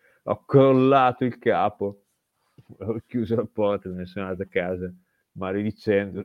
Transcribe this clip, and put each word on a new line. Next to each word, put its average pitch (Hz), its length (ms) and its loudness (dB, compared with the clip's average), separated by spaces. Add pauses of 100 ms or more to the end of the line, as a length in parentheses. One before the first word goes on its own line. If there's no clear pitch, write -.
(260)
ho - 200 -4
crollato 131 800 4
il 120 140 -6
capo, 101 640 -2 (760)
ho 110 300 -6
chiuso 113 280 -4
la 110 160 -2
porta 101 380 -2
e - 20 -8
me 90 80 -10
ne 90 60 -10
sono 98 220 -10
andato 92 160 -6
a - 20 -10
casa, 92 480 -4 (380)
maledicendo 98 920 -2